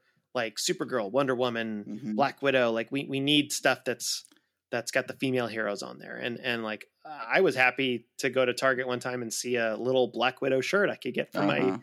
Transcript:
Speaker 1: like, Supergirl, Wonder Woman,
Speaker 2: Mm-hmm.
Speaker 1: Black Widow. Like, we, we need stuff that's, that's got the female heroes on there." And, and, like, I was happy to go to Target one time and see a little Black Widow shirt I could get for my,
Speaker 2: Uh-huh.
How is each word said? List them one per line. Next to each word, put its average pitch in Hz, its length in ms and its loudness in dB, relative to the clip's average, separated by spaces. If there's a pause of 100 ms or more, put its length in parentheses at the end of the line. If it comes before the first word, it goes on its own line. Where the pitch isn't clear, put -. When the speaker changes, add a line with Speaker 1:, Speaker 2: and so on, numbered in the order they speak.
(340)
Speaker 1:
like, 117 220 -2
Supergirl, 123 540 -2
Wonder 135 240 2
Woman, 113 540 -2
Speaker 2:
Mm-hmm. 107 280 -8
Speaker 1:
Black 131 260 0
Widow. 131 300 4
Like, 113 200 -4
we, 139 120 -4
we 135 160 -4
need 147 320 4
stuff - 320 0
that's, - 400 -4 (460)
that's 120 200 -4
got 127 180 0
the 127 60 -10
female 127 340 0
heroes 104 340 -4
on 62 160 -12
there." - 180 -12
And, 123 220 -6
and, 120 240 -4
like, 107 240 -8 (180)
I 143 360 0
was 175 160 4
happy 127 500 2 (120)
to 135 120 -2
go 131 140 4
to 123 100 2
Target 131 320 0
one 123 140 -2
time 123 220 -4
and 113 100 -6
see 123 240 -2
a 113 200 0
little 123 320 4
Black 117 340 0
Widow 131 180 2
shirt 185 300 2
I 110 60 -6
could - 180 -6
get - 180 -4
for - 100 0
my, 120 180 4
Speaker 2:
Uh-huh. - 220 2